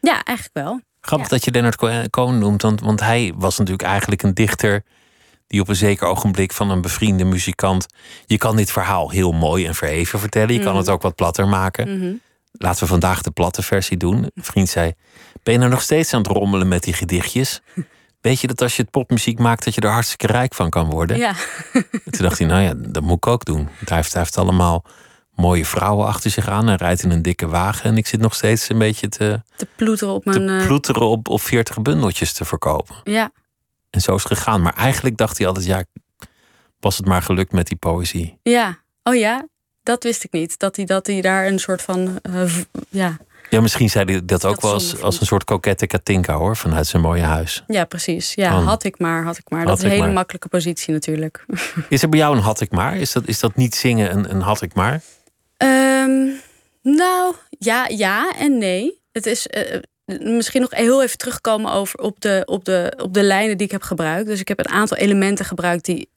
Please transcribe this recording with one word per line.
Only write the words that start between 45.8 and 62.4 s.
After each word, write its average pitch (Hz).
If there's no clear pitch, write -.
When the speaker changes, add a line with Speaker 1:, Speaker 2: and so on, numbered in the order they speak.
Speaker 2:
Katinka, 90
hoor, 92
vanuit 80
zijn 85
mooie 85
huis. 80
Speaker 1:
Ja, 196
precies. -
Ja, 190
Speaker 2:
Van, 180
Speaker 1:
had 208
ik 196
maar, 165
had 170
ik -
maar. 156
Speaker 2:
"Had 170
Speaker 1:
Dat 185
is 185
een 196
Speaker 2:
ik 196
Speaker 1:
hele 202
Speaker 2:
maar." 196
Speaker 1:
makkelijke 185
positie 170
natuurlijk. 156
<laughs> -
Speaker 2:
Is 139
er 160
bij 156
jou 147
een 107
"had 107
ik 110
maar"? 95
Is -
dat, -
is -
dat 110
niet 123
zingen 110
een, 98
een 95
"had 101
ik -
maar"? 123
Speaker 1:
Ehm, 269
nou, 359
ja, 226
ja 208
en 285
nee. 202
Het 226
is, 226
eh, -
misschien 233
nog 254
heel 247
even 240
terugkomen 220
over, 196
op -
de, 196